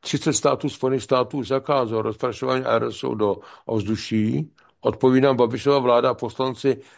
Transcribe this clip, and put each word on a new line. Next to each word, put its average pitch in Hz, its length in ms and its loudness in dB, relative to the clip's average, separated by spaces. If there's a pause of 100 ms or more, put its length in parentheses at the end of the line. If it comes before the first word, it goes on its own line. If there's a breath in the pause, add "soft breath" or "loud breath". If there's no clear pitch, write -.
Třicet - 320 -2
států 139 360 0
Spojených 131 340 -2
států 127 360 0
už 117 100 -6
zakázalo 131 540 0
rozprašování 127 640 -4
aerosolů 117 500 -2
do 104 220 0 (300 loud breath)
ovzduší. 110 840 -2 (280 soft breath)
Odpovídám 131 560 2
Babišova 123 420 2
vláda 123 320 4
a 120 40 -2
poslanci, 127 680 -4 (180 loud breath)